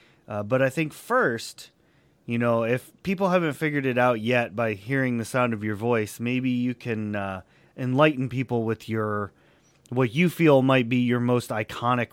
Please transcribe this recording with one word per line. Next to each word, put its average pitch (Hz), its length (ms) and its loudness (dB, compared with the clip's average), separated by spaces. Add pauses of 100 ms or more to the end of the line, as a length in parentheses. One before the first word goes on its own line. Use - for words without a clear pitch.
(280)
uh, 104 160 -6
but 127 180 0
I 135 80 4
think 151 240 -4
first, - 800 -2 (540)
you 117 120 -4
know, 117 260 2
if 120 280 -2 (120)
people 185 260 0
haven't 175 240 2
figured 147 320 -2
it 123 120 0
out 123 240 4
yet 117 340 0
by 113 180 0
hearing 123 440 -2
the 113 80 -4
sound 123 280 0
of 107 100 -6
your 107 120 -2
voice, 110 440 -2
maybe 127 300 -2
you 123 240 0
can, 107 420 -6
uh, 98 260 -6 (360)
enlighten 131 520 2
people 123 340 -2
with 110 240 -4
your, 107 440 -4 (580)
what 123 240 0
you 170 160 2
feel 147 320 6
might 131 260 4
be 123 100 0
your 123 220 2
most 120 320 0
iconic 120 600 -2